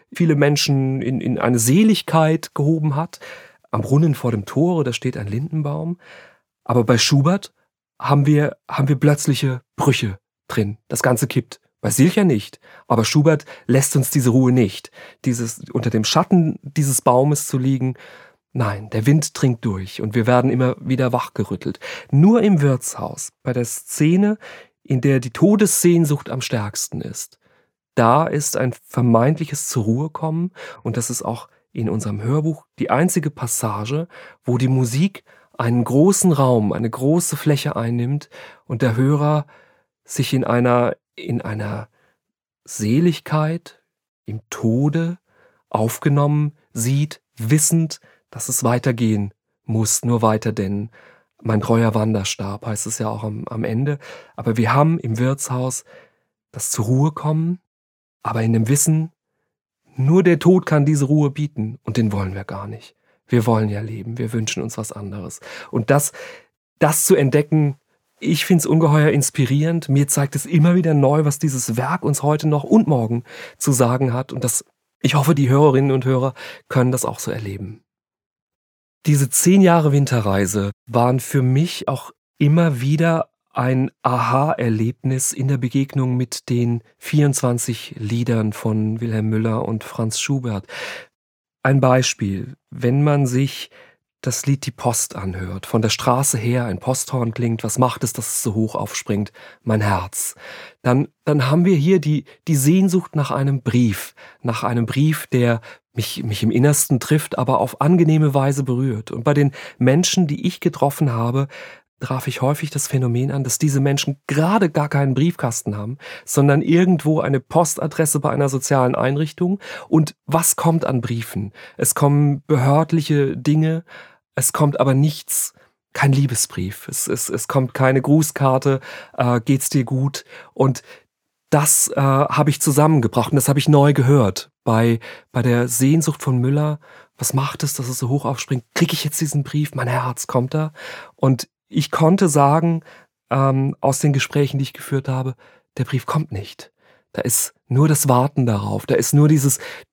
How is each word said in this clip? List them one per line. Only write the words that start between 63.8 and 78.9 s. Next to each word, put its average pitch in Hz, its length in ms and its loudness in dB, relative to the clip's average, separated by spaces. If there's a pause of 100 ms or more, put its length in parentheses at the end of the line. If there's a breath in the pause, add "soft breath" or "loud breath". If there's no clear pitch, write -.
leben, 110 380 -10
wir 113 140 -6
wünschen 113 300 -4
uns 113 160 -8
was 113 140 -10
anderes. 101 480 -12 (300 loud breath)
Und 113 200 -2
das, 143 220 2 (640 loud breath)
das 156 280 2
zu 190 100 6
entdecken, 151 600 2 (440)
ich - 240 -2
find's 170 220 2
ungeheuer 156 440 4
inspirierend. 147 800 0
Mir 139 180 2
zeigt 143 300 -2
es 143 100 -6
immer 165 280 4
wieder 165 200 2
neu, 143 300 4
was 143 140 0
dieses 131 380 -2
Werk 160 280 -4
uns 147 180 -2
heute 151 240 0
noch 147 180 0
und 220 220 4
morgen 120 380 0 (320 loud breath)
zu - 160 -2
sagen 127 400 2
hat. 127 200 -6
Und 127 120 -6
das, - 200 -4 (360)
ich - 140 0
hoffe, 147 200 4
die 139 140 2
Hörerinnen 139 420 4
und 131 140 0
Hörer 131 300 0 (340 loud breath)
können 127 240 2
das 127 120 -4
auch 113 140 -6
so - 120 -8
erleben. 98 520 -10 (1200)